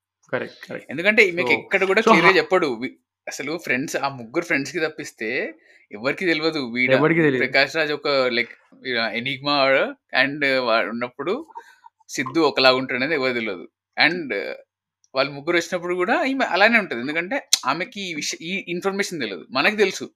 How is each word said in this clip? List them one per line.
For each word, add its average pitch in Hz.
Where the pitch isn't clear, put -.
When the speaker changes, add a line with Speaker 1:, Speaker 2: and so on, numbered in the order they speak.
Speaker 1:
కరెక్ట్, -
కరెక్ట్. -
Speaker 2:
ఎందుకంటే 196
ఈమెకి 175
Speaker 1:
So, 151
Speaker 2:
ఎక్కడ 190
కూడా 190
Speaker 1:
so 226
Speaker 2:
క్లియర్‌గా 190
Speaker 1:
హా- 190
Speaker 2:
చెప్పడు. 165
వి-, 123
అసలు 147
ఫ్రెండ్స్, 135
ఆ 139
ముగ్గురు 131
ఫ్రెండ్స్‌కి 156
తప్పిస్తే 156
ఎవరికి 139
తెలియదు. 156
వీడ-, 127
Speaker 1:
ఎవరికి 156
తెలియదు. 135
Speaker 2:
ప్రకాష్ 139
రాజ్ 151
ఒక, 147
like, 123
you 127
know, 113
enigma 135
and 135
వాడు 110
ఉన్నప్పుడు 139
సిద్ధు 135
ఒకలాగా 131
ఉంటాడనేది 131
ఎవరికి 131
తెలియదు. 104
And 156
వాళ్ళ 139
ముగ్గురు 143
వచ్చినప్పుడు 175
కూడా 214
ఈమె 269
అలానే 214
ఉంటది. 147
ఎందుకంటే 170
ఆమెకి 165
ఈ 180
విష-, -
ఈ 180
ఇన్ఫర్మేషన్ 190
తెలియదు, 98
మనకి 165
తెలుసు. 190